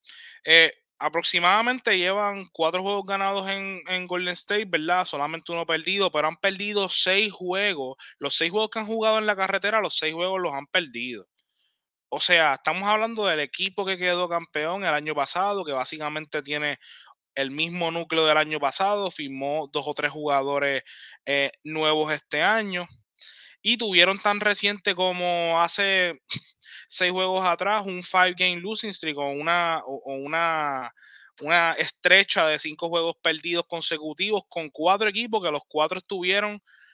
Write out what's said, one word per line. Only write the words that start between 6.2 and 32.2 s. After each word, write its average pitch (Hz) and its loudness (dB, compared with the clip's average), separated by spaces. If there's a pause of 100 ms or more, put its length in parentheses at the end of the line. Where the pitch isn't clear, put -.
han 165 -4
perdido 196 -2
seis 196 2
juegos. 180 -2 (220)
Los 143 -4
seis 165 0
juegos 214 0
que - -8
han 214 -6
jugado 220 2
en 214 -2
la 208 2
carretera, 196 0
los 160 -2
seis 156 -2
juegos 185 -2
los 165 -2
han 139 -8
perdido. 120 -4 (840)
O 147 -4
sea, 160 6
estamos 180 0
hablando 220 0
del 165 2
equipo 190 -4
que 190 -2
quedó 180 0
campeón 170 -4
el 170 2
año 151 -2
pasado, 185 0
que 151 -6
básicamente 151 -4
tiene 147 -4 (600)
el 135 -2
mismo 165 -4
núcleo 160 0
del 151 6
año 151 2
pasado, 190 0
firmó 139 -6
dos 147 -2
o 147 -4
tres 147 -2
jugadores, 143 0 (420)
eh, 139 0 (100)
nuevos 156 0
este 147 -2
año, 190 0 (720)
y 226 2
tuvieron 190 4
tan 208 0
reciente 202 0
como 175 0
hace 185 0
<laughs> - -12 (320)
seis 180 0
juegos 185 0
atrás 190 0
un 180 -8
five 185 4
game 180 0
losing 208 -6
streak 156 -6
o 143 -2
una, 165 0
o, 135 -8
o 135 -8
una, 147 -2 (500)
una 165 2
estrecha 180 4